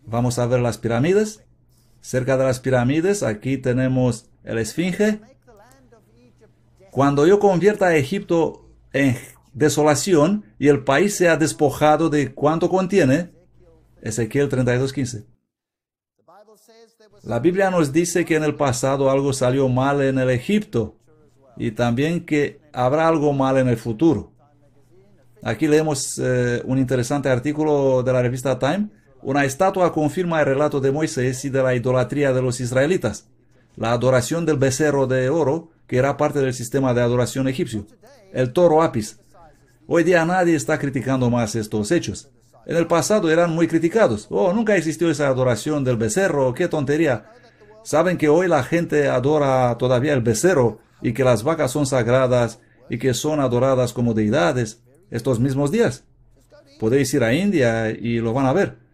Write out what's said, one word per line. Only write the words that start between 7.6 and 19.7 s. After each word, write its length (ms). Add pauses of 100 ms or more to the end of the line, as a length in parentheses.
a 80
Egipto 720 (220)
en 240 (380)
desolación 920 (160)
y 80
el 160
país 320
sea 220
despojado 720
de 240
cuanto 360
contiene", 680 (640)
Ezequiel 480
treinta 280
y 20
dos 160
quince. 320 (2000)
La 160
Biblia 320
nos 200
dice 320
que 120
en 80
el 120
pasado 540
algo 240
salió 340
mal 360